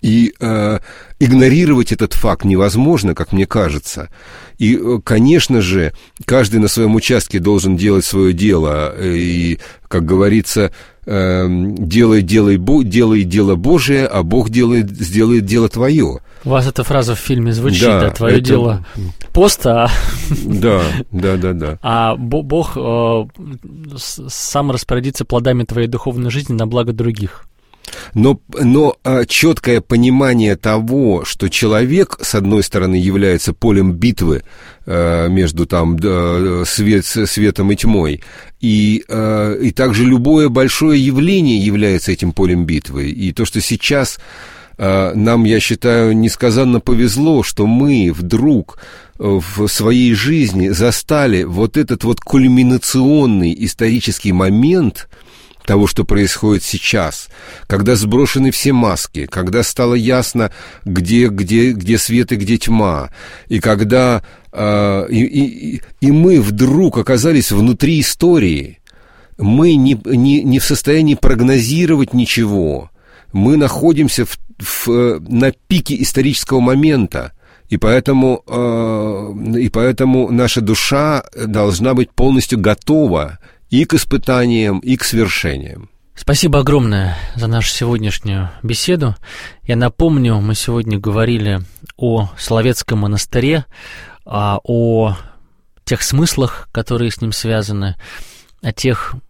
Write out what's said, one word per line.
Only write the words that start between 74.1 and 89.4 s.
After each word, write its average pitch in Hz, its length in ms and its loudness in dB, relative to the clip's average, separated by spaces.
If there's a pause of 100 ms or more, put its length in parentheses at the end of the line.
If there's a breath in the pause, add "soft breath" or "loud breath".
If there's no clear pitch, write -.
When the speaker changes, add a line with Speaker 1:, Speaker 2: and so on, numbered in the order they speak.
Speaker 1:
в, - 120 -12 (220)
в, - 300 -8
э, 117 300 0
на 120 320 0
пике - 500 -4
исторического 135 580 -2
момента, 127 760 0 (360 soft breath)
и 104 80 -2
поэтому, 127 720 0
э, 110 1120 -4
и 120 100 0
поэтому 127 600 0
наша 120 280 0
душа 139 640 0 (120)
должна 107 580 -2
быть 127 180 0
полностью 131 480 2
готова 98 800 0 (340 soft breath)
и 147 140 2
к - 80 -4
испытаниям, 120 840 0
и 127 180 -2
к - 60 -8
свершениям. 76 840 -4 (240)
Speaker 2:
Спасибо 143 460 2
огромное 110 580 0 (180 loud breath)
за 117 120 -4
нашу 113 220 0
сегодняшнюю 107 800 -4 (100)
беседу. 127 540 -2 (480 loud breath)